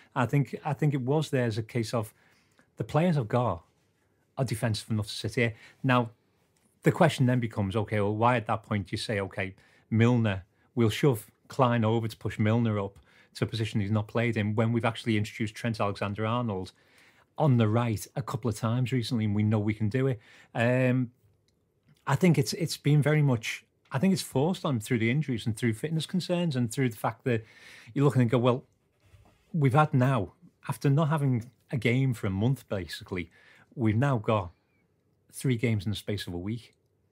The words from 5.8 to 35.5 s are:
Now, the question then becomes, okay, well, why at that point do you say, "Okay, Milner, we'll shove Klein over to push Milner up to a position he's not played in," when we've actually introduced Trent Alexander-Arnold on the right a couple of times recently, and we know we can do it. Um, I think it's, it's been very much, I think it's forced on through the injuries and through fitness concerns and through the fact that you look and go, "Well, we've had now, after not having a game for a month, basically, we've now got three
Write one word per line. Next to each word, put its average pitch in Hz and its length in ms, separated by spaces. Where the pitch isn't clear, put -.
Now, 123 280
the 131 80
question 143 340
then 123 140
becomes, 110 360
okay, 107 240
well, 104 160
why 117 200
at 110 100
that 110 180
point 101 240
do - 40
you 107 60
say, 104 220
"Okay, 95 340
Milner, 113 540
we'll 113 160
shove 131 400
Klein 120 360
over 113 240
to - 80
push - 220
Milner 107 400
up 98 200
to - 100
a - 20
position 110 340
he's 98 100
not 107 180
played 117 280
in," 104 180
when 113 180
we've 117 120
actually 113 320
introduced 107 380
Trent 113 260
Alexander-Arnold 104 920
on 139 180
the 113 120
right 117 380
a 147 60
couple - 280
of 104 60
times 117 340
recently, 117 360
and 104 80
we 107 80
know 107 160
we 107 160
can 107 140
do 131 180
it. 127 120
Um, 123 580
I 139 100
think 175 200
it's, 143 180
it's - 220
been 147 240
very 147 220
much, - 420
I 135 60
think 190 140
it's 175 100
forced 160 420
on 131 160
through 120 180
the 113 120
injuries 131 360
and 110 100
through 113 180
fitness 156 300
concerns 175 520
and 123 160
through 135 160
the 110 80
fact - 280
that 113 200
you 139 100
look 135 120
and 123 120
go, 123 100
"Well, 123 260
we've 139 220
had 151 200
now, 127 380
after - 220
not 147 200
having 135 400
a 151 60
game 123 360
for - 140
a 98 40
month, 110 380
basically, 90 600
we've 110 220
now 135 220
got 104 320
three 127 240